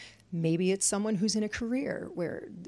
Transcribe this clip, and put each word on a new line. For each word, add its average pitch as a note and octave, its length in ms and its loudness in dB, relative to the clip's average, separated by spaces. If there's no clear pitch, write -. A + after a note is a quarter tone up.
Maybe E3+ 400 2
it's F#3+ 140 2
someone G#3 300 2
who's G#3 200 2
in G#3+ 80 2
a G#3+ 60 -2
career A#3+ 640 -2
where, - 340 -4